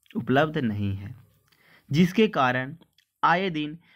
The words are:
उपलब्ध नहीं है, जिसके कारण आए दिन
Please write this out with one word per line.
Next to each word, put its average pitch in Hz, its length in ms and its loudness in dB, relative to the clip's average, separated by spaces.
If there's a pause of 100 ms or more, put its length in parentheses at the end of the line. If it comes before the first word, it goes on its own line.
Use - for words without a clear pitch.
(140)
उपलब्ध 147 440 0
नहीं 104 380 -2
है, 101 180 -14 (760)
जिसके 180 380 4
कारण 131 480 0 (460)
आए 175 280 2
दिन 151 280 -6 (180)